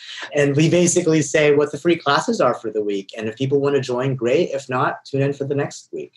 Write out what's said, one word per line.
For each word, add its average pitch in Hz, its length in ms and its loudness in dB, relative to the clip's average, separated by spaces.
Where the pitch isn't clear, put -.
And 143 220 2
we 160 140 4
basically 170 520 4
say 147 320 2
what 147 180 2
the 147 60 -8
free 170 200 0
classes 156 440 0
are 120 140 4
for 110 160 -8
the 107 120 -2
week. 101 320 -4
And 110 140 -6
if 110 60 -8
people 135 240 0
wanna 139 220 2
join, 127 340 -2
great. 131 340 0
If - 200 -8
not, 139 360 -2
tune 135 160 -4
in 139 120 0
for 143 100 -8
the 139 120 -4
next - 380 -6
week. 76 240 -12